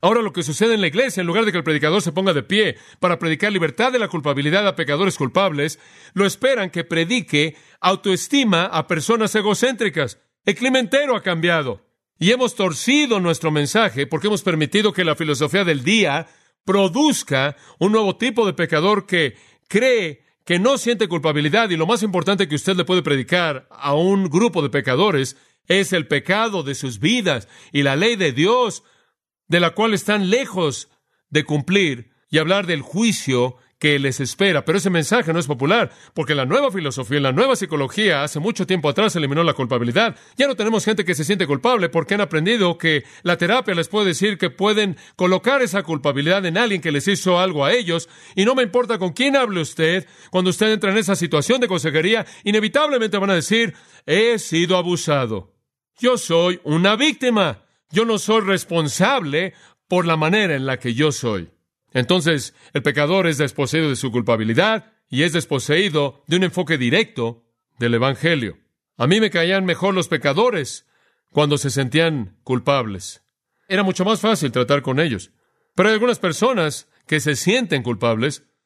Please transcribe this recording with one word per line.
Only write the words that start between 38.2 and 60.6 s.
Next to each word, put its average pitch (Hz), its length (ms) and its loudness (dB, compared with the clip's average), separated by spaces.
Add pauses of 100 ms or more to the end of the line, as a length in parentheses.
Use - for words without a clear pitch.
hace 151 160 -6
mucho 202 260 -2
tiempo 170 220 0
atrás 185 300 0
eliminó 147 260 0
la 160 100 2
culpabilidad. 127 640 0 (220)
Ya 277 100 4
no 269 80 -2
tenemos 214 300 0
gente 208 180 0
que 165 120 -2
se 147 100 -4
siente 180 220 0
culpable 175 420 0
porque 165 240 -2
han 208 80 0
aprendido 175 560 0
que 156 260 0 (200)
la 175 140 0
terapia 208 380 0
les - 140 -2
puede 208 180 0
decir 190 300 -2
que 175 120 -2
pueden 208 460 0 (220)
colocar 185 440 2
esa 196 220 -2
culpabilidad 151 600 -2
en 170 120 -2
alguien 214 220 0
que 156 140 -4
les 139 160 -2
hizo 185 280 2
algo 175 280 0
a 170 80 2
ellos, 170 340 -2 (280)
y 190 100 2
no 254 100 2
me 254 80 2
importa 233 340 0
con 180 140 -2
quién 269 240 0
hable 220 240 0
usted, 160 480 -2 (220)
cuando 185 220 0
usted 214 200 0
entra 202 200 0
en 202 60 0
esa 190 200 0
situación 165 420 0
de 247 80 0
consejería, 185 580 0 (200)
inevitablemente 214 720 0
van 196 140 0
a 185 40 4
decir, 214 380 0 (320)
"He 220 340 2
sido 175 380 0
abusado. 143 760 -2 (460)
Yo 247 180 2
soy 175 460 0
una 175 320 2
víctima. 226 720 0 (280)
Yo 214 120 2
no 220 140 -2
soy 220 200 2
responsable 180 1120 0 (360)
por 180 160 2
la 165 100 2
manera 165 400 2
en 135 100 -4